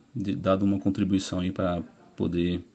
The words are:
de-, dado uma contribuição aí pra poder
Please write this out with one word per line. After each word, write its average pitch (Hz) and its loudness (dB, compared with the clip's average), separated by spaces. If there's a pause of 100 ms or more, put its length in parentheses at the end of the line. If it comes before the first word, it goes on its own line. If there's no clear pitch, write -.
(140)
de-, 101 -4
dado 95 2
uma 101 2
contribuição 95 0
aí 90 0
pra 87 -2 (360)
poder 87 0 (140)